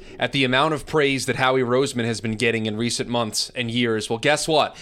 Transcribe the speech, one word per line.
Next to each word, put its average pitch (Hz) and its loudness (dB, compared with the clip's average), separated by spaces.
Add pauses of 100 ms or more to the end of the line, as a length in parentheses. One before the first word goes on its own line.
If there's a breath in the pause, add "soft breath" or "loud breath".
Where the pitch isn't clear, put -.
(200 loud breath)
at 123 0
the 135 2
amount 131 2
of 139 -6
praise 139 2
that 147 0
Howie 131 4
Roseman 120 0
has 110 -4
been 110 -4
getting 113 0
in 107 -2
recent 117 -2
months 117 -2
and 120 -4
years. 113 0
Well, 113 -2
guess 147 0
what? 143 2